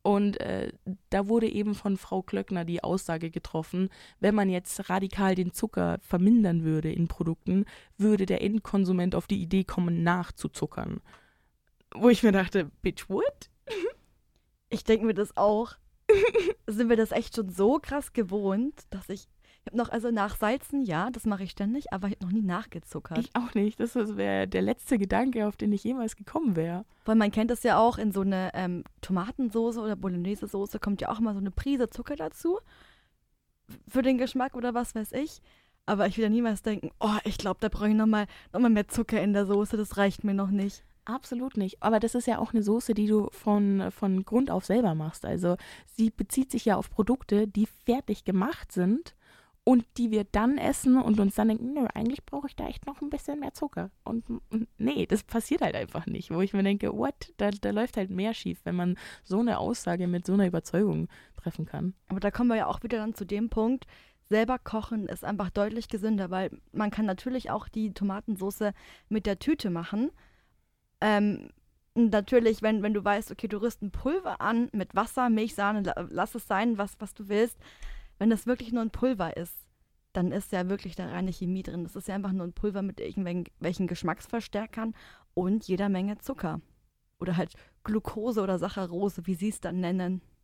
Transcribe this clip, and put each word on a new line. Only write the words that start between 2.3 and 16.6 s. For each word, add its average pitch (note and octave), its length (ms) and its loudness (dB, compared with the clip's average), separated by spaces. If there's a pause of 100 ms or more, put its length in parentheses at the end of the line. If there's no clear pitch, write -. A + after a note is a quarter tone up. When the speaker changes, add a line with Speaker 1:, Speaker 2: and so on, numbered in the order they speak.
Speaker 1:
die E3+ 180 -4
Aussage E3 480 -2
getroffen, F3+ 600 -4 (300)
wenn G#3+ 140 4
man G3+ 140 4
jetzt F#3 400 -4
radikal F#3+ 460 2
den F3+ 180 0
Zucker - 480 0
vermindern F#3 640 6
würde D#3 260 0
in E3+ 180 0
Produkten, F3+ 580 0 (320)
würde G3+ 260 4
der F#3 160 0
Endkonsument F#3+ 760 2
auf - 120 0
die G3 160 0
Idee F#3 220 2
kommen, E3+ 380 0
nachzuzuckern. - 1000 -2 (920)
Wo A3+ 140 6
ich A#3+ 140 8
mir G#3+ 100 8
dachte, F#3 380 2 (100)
„Bitch, - 300 -4
what?“ A4+ 400 -2 (160)
<laughs> A#4+ 80 -8 (920)
Speaker 2:
Ich - 160 -4
denk A3 200 4
mir A3 100 2
das G3+ 220 -2
auch. G#3 380 2 (340)
Speaker 1:
<laughs> G4+ 580 4